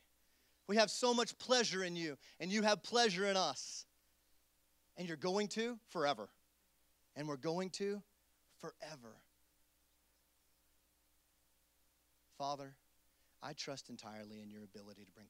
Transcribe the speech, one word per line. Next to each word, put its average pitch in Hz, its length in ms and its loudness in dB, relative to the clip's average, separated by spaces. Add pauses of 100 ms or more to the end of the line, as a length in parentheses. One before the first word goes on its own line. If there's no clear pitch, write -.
(680)
We 208 80 2
have 214 140 8
so 247 220 4
much 233 240 2
pleasure 190 480 2
in 175 120 -2
you, 160 200 -2 (240)
and 175 100 -4
you 214 120 2
have 208 200 4
pleasure 208 440 4
in 196 100 4
us. - 480 -2 (1120)
And 180 100 -6
you're 160 120 -6
going 190 300 2
to 233 300 -2 (120)
forever. 143 400 2 (840)
And 151 140 -6
we're 143 80 -2
going 165 340 -2
to 202 320 -2 (580)
forever. 147 560 -14 (3250)
Father, 139 380 -4 (680)
I 135 100 -8
trust 143 380 -10
entirely 107 520 -12
in 104 80 -14
your 107 140 -16
ability 101 400 -18
to 92 80 -20
bring 107 160 -20